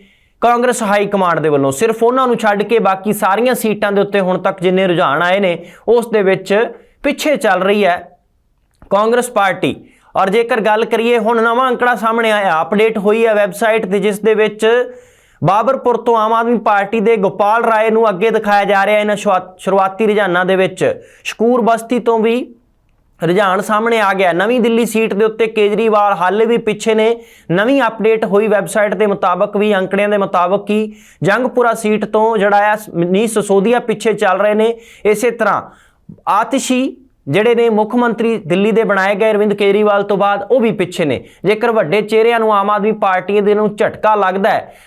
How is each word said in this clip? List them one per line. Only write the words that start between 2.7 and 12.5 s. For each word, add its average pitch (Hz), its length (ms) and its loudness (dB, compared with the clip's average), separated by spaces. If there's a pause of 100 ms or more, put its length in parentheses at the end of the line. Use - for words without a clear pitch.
ਬਾਕੀ 196 340 0
ਸਾਰੀਆਂ 214 420 0
ਸੀਟਾਂ 208 360 -2
ਦੇ 196 100 0
ਉੱਤੇ 196 180 0
ਹੁਣ 180 180 0
ਤੱਕ 190 240 -4
ਜਿੰਨੇ 185 260 2
ਰੁਝਾਨ 170 340 2
ਆਏ 180 180 0
ਨੇ 175 180 0 (300)
ਉਸ 226 200 2
ਦੇ 214 140 0
ਵਿੱਚ 190 320 0 (500)
ਪਿੱਛੇ 285 320 -2
ਚੱਲ 190 260 0
ਰਹੀ 202 240 2
ਹੈ 175 120 2 (920)
ਕਾਂਗਰਸ 233 400 0
ਪਾਰਟੀ। 185 460 -2 (400)
ਔਰ 190 140 0
ਜੇਕਰ 233 320 0
ਗੱਲ 214 240 0
ਕਰੀਏ 233 320 0
ਹੁਣ 226 240 0
ਨਵਾਂ 240 280 0
ਅੰਕੜਾ 247 260 0
ਸਾਹਮਣੇ 226 360 -2
ਆਇਆ, 190 300 0